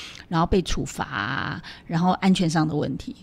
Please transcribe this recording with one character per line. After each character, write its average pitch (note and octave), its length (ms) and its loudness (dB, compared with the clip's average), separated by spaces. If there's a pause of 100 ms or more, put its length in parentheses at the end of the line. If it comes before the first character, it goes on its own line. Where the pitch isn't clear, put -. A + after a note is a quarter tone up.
(260)
然 E3 140 0
后 E3+ 40 4
被 F#3+ 180 4
处 - 220 -2
罚 - 200 -8
啊， C3 580 -6 (240)
然 E3 140 0
后 F#3 140 4
安 F#3 200 4
全 F3 160 2
上 D#3 160 2
的 D3+ 80 -2
问 C3 220 -2
题， - 260 -12